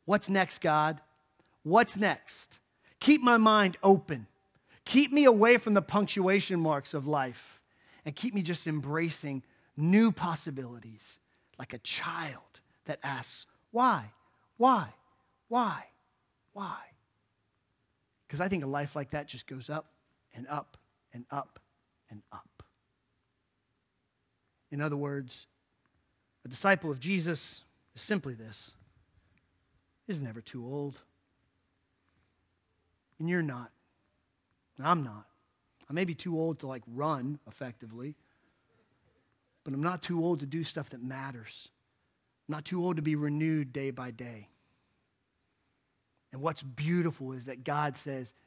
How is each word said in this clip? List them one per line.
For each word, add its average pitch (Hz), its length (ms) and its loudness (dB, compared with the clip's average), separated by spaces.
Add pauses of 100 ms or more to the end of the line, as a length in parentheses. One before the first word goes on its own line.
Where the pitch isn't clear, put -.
"What's 202 240 0
next, 190 300 2
God? 151 420 2 (640)
What's 196 340 4
next? - 640 -2 (400)
Keep 294 220 6
my 240 160 8
mind 214 460 8
open. 160 440 6 (580)
Keep 262 260 6
me 285 140 8
away 233 320 10
from 214 160 2
the 196 80 8
punctuation 190 760 2
marks 156 340 0
of 143 120 -4
life 135 560 -4 (440)
and 151 100 -8
keep 240 180 -4
me 202 80 0
just 165 240 -4
embracing 151 760 -4 (340)
new 196 340 6
possibilities 123 1080 -8 (380)
like 127 160 -12
a 120 60 -12
child - 840 -8 (240)
that 151 180 -6
asks, 135 420 -8 (260)
'Why? 220 420 0 (440)
Why? 226 380 4 (520)
Why? 220 440 -2 (640)
Why?'" - 400 -12 (1300)
'Cause 147 140 -6
I 185 60 0
think 180 160 -2
a 135 40 -6
life 143 280 -4
like 143 160 -8
that 147 160 -6
just - 180 -14
goes 131 240 -14
up 156 240 -10 (400)
and 120 140 -16
up 147 300 -10 (340)
and 123 180 -16
up 139 300 -10 (500)
and 104 220 -20
up. - 320 -20 (2000)
In 143 100 -6
other 147 160 -2
words, 143 500 -8 (1000)
a - 20 -14
disciple 175 420 0
of 135 100 -6
Jesus 160 680 -4 (280)
is - 80 -16
simply 143 320 -4
this, 110 420 -18 (1300)
is 175 120 -6
never 117 220 -8
too 120 240 -14
old. 143 380 -10 (2250)
And 160 100 -4
you're 175 140 2
not. 123 280 -8 (1080)
And 135 100 -4
I'm 165 160 2
not. 107 260 -12 (600)
I 139 40 -8
may 180 120 0
be 170 100 -6
too 165 240 -4
old 165 200 -2
to, 139 80 -12
like, 131 200 -10
run 139 580 -4
effectively, 120 680 -14 (1500)
but 135 100 -8
I'm 139 100 -4
not 175 180 -2
too 170 220 -2
old 170 160 0
to 139 80 -8
do 160 160 -6
stuff 151 260 -10
that 123 140 -14
matters. 131 640 -12 (800)
I'm 147 60 -8
not 151 120 -10
too 180 180 -4
old 180 120 0
to 156 60 -2
be 156 140 0
renewed 147 580 -2
day 139 180 -6
by 127 200 -10
day. 113 380 -16 (1800)
And 135 100 -12
what's 156 220 -4
beautiful 147 680 -2
is 123 120 -12
that 127 200 -12
God 147 320 -2
says, 131 360 -10 (140)